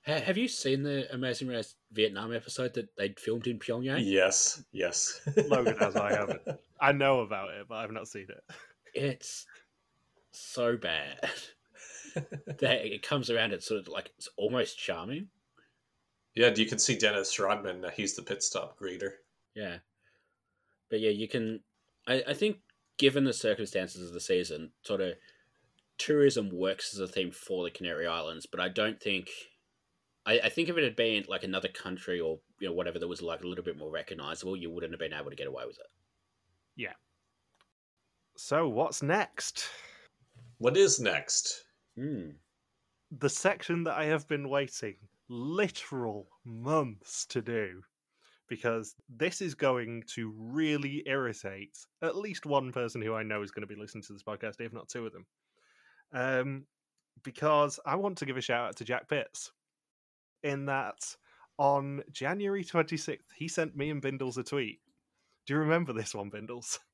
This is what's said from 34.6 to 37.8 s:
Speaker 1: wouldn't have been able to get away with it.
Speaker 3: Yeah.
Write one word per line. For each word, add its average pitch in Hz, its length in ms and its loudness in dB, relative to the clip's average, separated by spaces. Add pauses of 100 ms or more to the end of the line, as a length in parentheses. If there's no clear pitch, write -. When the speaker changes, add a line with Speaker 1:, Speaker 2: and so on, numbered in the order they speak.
Speaker 1:
wouldn't 82 240 -6
have 85 60 -12
been 78 140 -4
able 71 180 -8
to 69 40 -12
get 69 120 -6
away 64 180 -8
with - 140 -12
it. - 80 -20 (880)
Speaker 3:
Yeah. 107 180 -8 (1400)